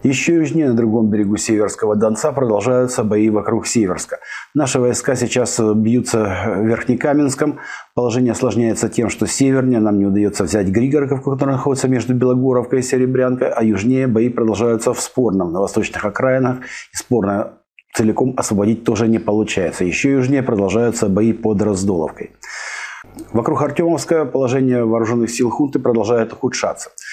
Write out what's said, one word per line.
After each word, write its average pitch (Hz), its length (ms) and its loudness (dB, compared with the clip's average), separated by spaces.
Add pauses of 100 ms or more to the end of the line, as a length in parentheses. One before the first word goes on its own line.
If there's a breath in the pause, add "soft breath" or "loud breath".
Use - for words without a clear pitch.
Еще 139 320 2
южнее, 160 340 2
на 117 60 2
другом 113 340 2
берегу 104 260 0
Северского 107 600 0
Донца, 110 360 0
продолжаются 127 720 0
бои 107 260 2
вокруг 104 380 -2
Северска. 92 520 -2 (340 loud breath)
Наши 139 260 0
войска 123 360 0
сейчас, 120 440 -2
э, 107 140 4
бьются 107 840 0
в 107 80 0
Верхнекаменском. 135 960 0 (360 loud breath)
Положение 120 360 0
осложняется 113 560 0
тем, 110 220 0
что - 180 -2
севернее 131 540 2
нам 104 180 2
не 98 60 4
удается 101 400 2
взять 101 220 0
Григорковку, 135 640 0
которая 135 260 0
находится 131 320 0
между 123 240 0
Белогоровкой 127 680 2
и - 20 -2
Серебрянкой, 127 680 0
а 120 120 -2
южнее 113 460 2
бои 117 220 2
продолжаются 113 640 0
в - 80 -6
Спорном, 95 500 0
на 90 80 -4
восточных 98 460 -2
окраинах. 131 540 0 (340 loud breath)
И - 40 -10
Спорное 101 580 -2 (380)
целиком 123 440 0
освободить 107 480 0
тоже 110 240 2
не 113 100 2
получается. 104 640 -2
Еще 90 280 0
южнее 135 320 2
продолжаются 110 680 0
бои 107 240 2
под 107 280 0
Раздоловкой. 95 680 -2 (1000 loud breath)
Вокруг 135 280 0
Артемовска 156 640 0
положение 127 600 0
вооруженных 113 440 0
сил 120 200 0
хунты 139 300 -2
продолжает 110 540 0
ухудшаться. - 560 -4 (240 loud breath)